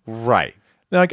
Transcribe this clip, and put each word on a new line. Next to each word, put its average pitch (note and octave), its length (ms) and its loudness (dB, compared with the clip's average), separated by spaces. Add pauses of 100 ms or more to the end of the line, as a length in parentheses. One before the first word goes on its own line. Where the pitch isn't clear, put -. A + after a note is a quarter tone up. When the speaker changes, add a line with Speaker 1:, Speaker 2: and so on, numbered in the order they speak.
Speaker 1:
Right. A2+ 480 -2 (360)
Speaker 2:
Now, F3+ 120 2
I, F3+ 100 2